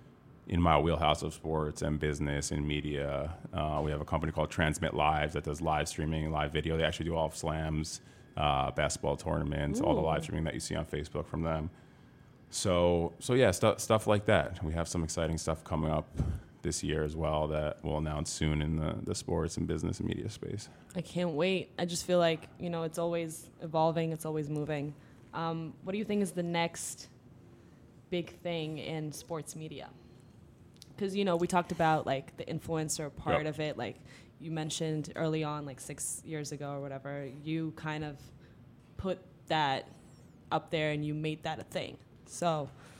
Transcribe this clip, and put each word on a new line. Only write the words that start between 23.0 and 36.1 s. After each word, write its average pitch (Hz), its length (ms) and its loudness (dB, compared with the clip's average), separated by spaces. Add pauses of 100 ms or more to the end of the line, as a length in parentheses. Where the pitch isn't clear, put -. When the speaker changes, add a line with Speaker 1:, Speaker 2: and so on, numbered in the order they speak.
Speaker 2:
evolving, 160 500 2
it's 160 140 -6
always 156 240 -2
moving. 151 440 -2 (400)
Um, 165 400 -4 (100)
what 185 100 -4
do 208 40 0
you 214 80 0
think 208 160 2
is 190 100 0
the 175 120 -2
next 170 640 -2 (1040)
big 175 180 -2 (120)
thing 160 360 -2
in 151 340 -4
sports - 440 -8
media? 156 340 -10 (1080)
'Cause, 196 200 -2
you 202 100 2
know, 180 100 4
we 175 120 4
talked 175 240 2
about, 160 340 4
like, 135 320 -2
the - 80 -8
influencer 156 680 -4
part - 320 0
Speaker 1:
Yep. 151 100 -2
Speaker 2:
of 151 40 -8
it. 151 200 -4
Like, 113 160 -4 (440)
you 165 120 -10
mentioned 156 640 -2
early 156 280 2
on, 147 220 -4
like, 135 160 -10
six - 420 -8